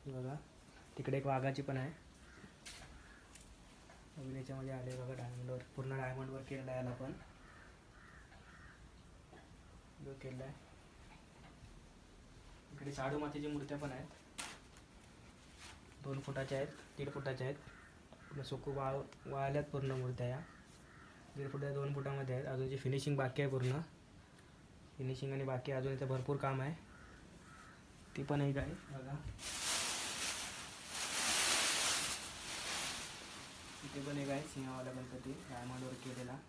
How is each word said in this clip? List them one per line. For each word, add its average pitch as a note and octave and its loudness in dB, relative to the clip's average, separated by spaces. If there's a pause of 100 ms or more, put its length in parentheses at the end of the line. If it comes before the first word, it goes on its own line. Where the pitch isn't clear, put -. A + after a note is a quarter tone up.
हे C#3 -4
बघा, C3 -2 (640)
तिकडे C3+ 4
एक C3+ 2
वाघाची C3+ 6
पण C3+ 2
आहे, C3 4 (2250)
नवीन C3 -4
याच्यामध्ये C3+ -2
आले B2+ -2
बघा, B2+ -2
डायमंड B2 -2
वर्क, B2+ 0 (100)
पूर्ण C3+ 0
डायमंड C3 0
वर्क C3 -4
केलेलं C3 -2
आहे B2+ 2
याला B2 2
पण, C3 -2 (3000)
जो C3+ -6
केलेला B2+ -4
आहे. C#3+ -6 (2250)
इकडे C#3 -4
शाडू C#3 4
मातीच्या D3 2
मूर्त्या C#3+ 0
पण D3 0
आहेत, C3 -4 (2000)
दोन C#3 0
फुटाच्या C3+ 0
आहेत, D3 2 (280)
दीड C#3+ 0
फुटाच्या C3 0
आहेत, C#3+ 2 (540)
पूर्ण - -6
सुकू C3+ 0
वाळ-, C3+ 4 (240)
वाळल्यात C#3 4
पूर्ण C#3 2
मूर्त्या B2+ 4
या. C3 2 (960)
दीड C#3 0
फुटा, C#3 2
दोन C#3 4
फुटामध्ये C3+ 2
आहेत, C3+ 2
अजून C3 2
जी C#3 2
फिनिशिंग C#3 6
बाकी C3+ 6
आहे C#3 6
पूर्ण, C3 6 (1200)
फिनिशिंग C3 2
आणि C3+ 4
बाकी C3 4
अजून C3+ 4
इथे C3+ 2
भरपूर C3 4
काम C3+ 4
आहे. D3 2 (1400)
ती C#3 2
पण C#3+ 8
एक C#3 8
आहे C#3 4
बघा, C3+ -4 (4000)
इथे C#3+ -2
पण C#3+ 0
एक C#3 2
आहे C#3 2
सिंहावाला C3 -2
गणपती, B2+ -4 (180)
डायमंड B2+ -2
वर्क B2+ -4
केलेला. B2+ -2 (120)